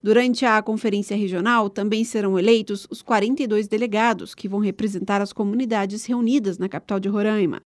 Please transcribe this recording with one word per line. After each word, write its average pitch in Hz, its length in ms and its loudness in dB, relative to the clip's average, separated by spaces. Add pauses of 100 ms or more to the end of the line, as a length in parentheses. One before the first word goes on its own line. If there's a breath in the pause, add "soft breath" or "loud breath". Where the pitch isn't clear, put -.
Durante 240 420 2
a 220 180 4
conferência 208 540 -2
regional, 202 540 0
também 208 320 0
serão 202 340 0
eleitos 208 540 2
os - 120 -14
quarenta 233 420 0
e - 20 -4
dois 208 220 0
delegados 214 680 0
que - 140 -10
vão 196 100 -2
representar 202 640 -2
as 196 120 -4
comunidades 214 720 -2
reunidas 233 540 0
na 185 100 -2
capital 196 300 -4
de 196 100 -2
Roraima. 208 580 0